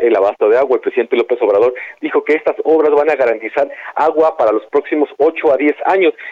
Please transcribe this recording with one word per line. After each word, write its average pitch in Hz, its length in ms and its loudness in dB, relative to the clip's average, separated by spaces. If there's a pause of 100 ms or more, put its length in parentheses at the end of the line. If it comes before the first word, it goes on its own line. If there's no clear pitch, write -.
el 117 120 2
abasto 101 340 0
de 113 100 4
agua. 135 160 0
El 113 60 -2
presidente - 360 -2
López 127 240 -2
Obrador 107 320 2 (260)
dijo 147 240 -2
que 147 100 0
estas 156 300 -2
obras 151 280 2
van 147 180 2
a 151 60 0
garantizar 117 520 -2 (280)
agua 156 420 0
para 113 140 2
los 107 160 -2
próximos 147 500 -2
ocho 160 340 2
a 131 60 2
diez 143 180 0 (100)
años 175 280 2 (180)